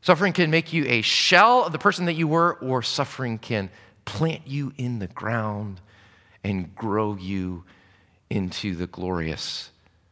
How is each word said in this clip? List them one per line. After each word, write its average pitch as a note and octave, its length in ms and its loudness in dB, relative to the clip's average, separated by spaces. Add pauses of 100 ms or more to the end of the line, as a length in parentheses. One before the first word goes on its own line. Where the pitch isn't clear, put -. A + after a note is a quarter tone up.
Suffering F3+ 300 4
can E3 180 2
make D#3+ 220 2
you D#3+ 140 2
a A#2+ 160 2
shell A3 640 6
of E3 80 -4
the D#3 40 -4
person F3+ 280 0
that F3 80 0
you D#3+ 120 0
were, E3 360 4
or C3 200 0
suffering B2+ 560 -4
can G#2 320 -2 (360)
plant D#3 420 -4
you C#3 300 -4
in B2 220 -4
the F#2+ 80 -6
ground G#2 720 -4 (600)
and F#2+ 320 -4
grow G#2 440 -2
you F#2 480 -6 (640)
into F#2+ 460 -4
the E2+ 120 -6
glorious E2+ 840 -6 (400)